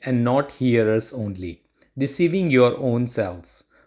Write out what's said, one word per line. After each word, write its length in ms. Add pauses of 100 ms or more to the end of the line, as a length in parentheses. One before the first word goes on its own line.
and 180
not 300
hearers 600
only, 480 (340)
deceiving 540
your 280
own 280
selves. 580 (220)